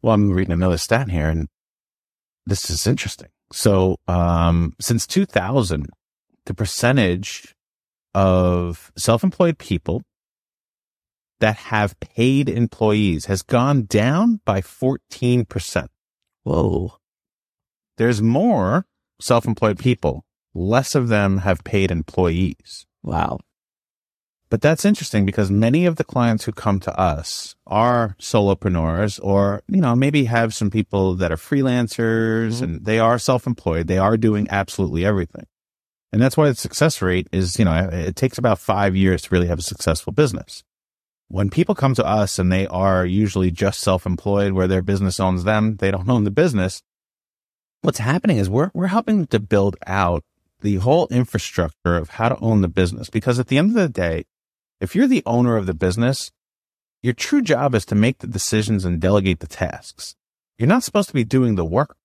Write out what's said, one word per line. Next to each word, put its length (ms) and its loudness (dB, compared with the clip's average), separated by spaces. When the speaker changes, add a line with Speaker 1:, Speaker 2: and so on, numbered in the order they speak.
Speaker 1:
Well, 120 2
I'm 180 4
reading 220 0
another 240 2
stat 320 -2
here, 200 0
and 180 -2
this 240 -6
is 180 -4
interesting. 420 -6
So, 460 2
um, 720 2
since 260 -2
two 200 0
thousand, 640 -2
the 80 -8
percentage 1000 -2
of 840 2
self-employed 600 0
people 460 -4
that 160 2
have 440 -2
paid 480 0
employees 760 0
has 160 -2
gone 440 0
down 600 2
by 160 0
fourteen 840 -2
percent. 440 -6
Speaker 2:
Whoa. 540 -2
Speaker 1:
There's 240 2
more 640 2
self-employed 600 0
people. 440 -2
Less 420 0
of 140 2
them 300 2
have 260 -2
paid 260 0
employees. 920 -2
Speaker 2:
Wow. 360 -4
Speaker 1:
But 120 -2
that's 240 2
interesting 400 2
because 260 0
many 340 2
of 120 0
the 60 -2
clients 420 0
who 60 -6
come 280 -2
to 200 -6
us 560 -4
are 520 0
solopreneurs 1000 0
or, 460 0
you 120 0
know, 160 2
maybe 280 2
have 320 0
some 160 -2
people 440 0
that 160 -2
are 40 -2
freelancers 1160 -2
Speaker 2:
Mm-hmm. 100 -6
Speaker 1:
and 220 -8
they 120 2
are 220 4
self-employed. 680 -2
They 120 0
are 180 4
doing 320 2
absolutely 560 -2
everything. 400 -2
And 80 0
that's 160 2
why 140 4
the 60 -2
success 440 -2
rate 320 0
is, 280 -2
you 60 4
know, 260 2
it 240 -6
takes 240 -2
about 180 2
five 380 0
years 280 2
to 60 -18
really 180 2
have 120 -2
a 40 -8
successful 500 -4
business. 500 -2
When 240 -2
people 240 0
come 180 2
to 120 0
us 340 0
and 120 2
they 140 2
are 400 0
usually 460 2
just 300 -2
self-employed 720 0
where 140 0
their 140 2
business 380 -2
owns 240 0
them, 320 0
they 160 0
don't 180 -4
own 140 2
the 80 0
business. 500 0
What's 180 -2
happening 380 0
is 120 0
we're, 240 0
we're 140 -4
helping 400 0
to 120 0
build 460 0
out 380 0
the 160 0
whole 340 2
infrastructure 840 -2
of 140 -4
how 200 -2
to 100 -4
own 220 2
the 60 2
business. 440 -2
Because 260 -2
at 100 -4
the 120 2
end 100 2
of 60 0
the 120 2
day, 380 -4
if 140 -6
you're 120 4
the 180 2
owner 300 2
of 100 0
the 80 -2
business, 580 -2
your 100 0
true 280 0
job 340 0
is 100 0
to 100 -4
make 240 2
the 80 -12
decisions 580 -2
and 140 -2
delegate 400 2
the 80 -14
tasks. 680 -10
You're 100 0
not 160 4
supposed 260 -2
to 40 -20
be 100 0
doing 320 2
the 100 0
work. 400 -2